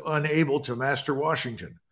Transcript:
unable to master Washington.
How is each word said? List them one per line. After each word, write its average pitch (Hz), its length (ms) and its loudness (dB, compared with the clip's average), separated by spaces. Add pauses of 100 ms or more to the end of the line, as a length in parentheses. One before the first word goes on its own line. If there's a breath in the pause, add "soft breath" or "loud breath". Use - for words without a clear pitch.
unable 151 540 2
to 123 160 -4
master 135 380 0
Washington. 135 640 -2 (140)